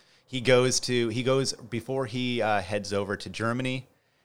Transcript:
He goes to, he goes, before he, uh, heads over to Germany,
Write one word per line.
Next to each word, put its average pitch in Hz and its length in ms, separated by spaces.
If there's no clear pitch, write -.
He 131 140
goes 123 400
to, 120 280
he 117 140
goes, 131 320
before 127 520
he, 123 360
uh, 104 180
heads 98 320
over 101 240
to 95 140
Germany, 127 560